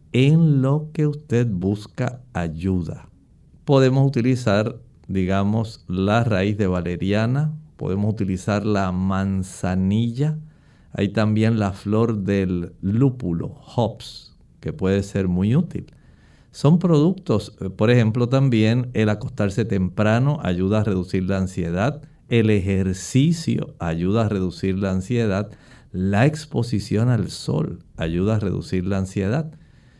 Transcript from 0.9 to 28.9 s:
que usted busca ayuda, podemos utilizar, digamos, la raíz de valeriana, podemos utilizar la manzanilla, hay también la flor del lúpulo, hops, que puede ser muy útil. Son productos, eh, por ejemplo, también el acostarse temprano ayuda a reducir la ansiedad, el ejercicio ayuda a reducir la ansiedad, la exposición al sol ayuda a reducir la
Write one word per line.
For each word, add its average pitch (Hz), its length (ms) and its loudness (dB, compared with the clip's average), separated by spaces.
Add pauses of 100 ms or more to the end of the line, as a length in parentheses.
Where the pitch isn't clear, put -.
que 151 140 0
usted 135 420 0
busca 104 720 -4 (120)
ayuda, 87 760 -4 (560)
podemos 135 420 4
utilizar, 120 680 0 (320)
digamos, 98 800 -2
la 101 360 2
raíz 101 340 0
de 104 80 2
valeriana, 98 840 0 (240)
podemos 101 360 -2
utilizar 101 540 -2
la 98 260 0
manzanilla, 95 1500 -2 (540)
hay 101 160 0
también 110 500 2
la 98 140 0
flor 110 460 0
del 92 640 -2
lúpulo, 104 760 0 (180)
hops, - 600 -6 (240)
que 80 120 -8
puede 98 300 0
ser 101 240 -2
muy 95 300 2
útil. - 300 -2 (680)
Son 151 260 4
productos, 151 840 0
eh, 98 80 -4
por 107 220 0
ejemplo, 120 380 2
también 123 680 2
el 110 140 2
acostarse 104 560 -2
temprano 107 800 0
ayuda 95 400 0
a - 20 0
reducir 95 400 -2
la 95 140 -2
ansiedad, 92 640 -2 (260)
el 113 200 4
ejercicio 98 1300 0
ayuda 90 460 0
a - 20 0
reducir 95 500 -2
la 98 140 -2
ansiedad, 101 580 -2 (400)
la 98 360 2
exposición 120 800 -2
al 110 200 0
sol - 520 -4 (160)
ayuda 90 400 0
a - 20 0
reducir 92 480 -4
la 98 120 -2